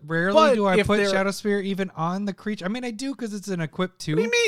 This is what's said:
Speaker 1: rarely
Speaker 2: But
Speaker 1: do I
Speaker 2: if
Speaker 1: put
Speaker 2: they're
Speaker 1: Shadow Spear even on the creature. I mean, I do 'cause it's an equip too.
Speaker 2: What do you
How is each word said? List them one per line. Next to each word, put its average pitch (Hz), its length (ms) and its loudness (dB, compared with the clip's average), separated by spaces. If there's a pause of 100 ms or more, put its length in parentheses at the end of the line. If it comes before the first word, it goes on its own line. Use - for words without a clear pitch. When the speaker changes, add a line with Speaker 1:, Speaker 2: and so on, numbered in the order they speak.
Speaker 1:
rarely 165 300 0
Speaker 2:
But 311 180 8
Speaker 1:
do 202 140 2
I 185 100 4
Speaker 2:
if 202 80 4
Speaker 1:
put 208 120 2
Speaker 2:
they're 202 120 2
Speaker 1:
Shadow 190 220 0
Spear 202 280 -2
even 190 360 -4
on 180 300 -4
the 196 80 -4
creature. 208 320 -8
I - 20 -4
mean, 247 180 -4
I 240 60 -6
do 269 240 -6
'cause 220 180 -8
it's 196 140 -10
an 185 140 -2
equip 180 360 -4
too. 156 180 -4
Speaker 2:
What - 40 2
do - 60 4
you 466 60 -2 (160)